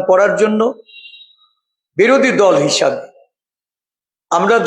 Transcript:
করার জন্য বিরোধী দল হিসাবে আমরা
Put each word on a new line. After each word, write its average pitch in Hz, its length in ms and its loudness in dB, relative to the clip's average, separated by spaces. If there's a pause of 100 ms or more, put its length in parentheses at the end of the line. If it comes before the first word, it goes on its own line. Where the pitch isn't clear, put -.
করার 196 320 2
জন্য 214 240 0 (1400)
বিরোধী 254 340 2 (100)
দল 190 140 2 (120)
হিসাবে - 340 -4 (1300)
আমরা 196 240 0 (120)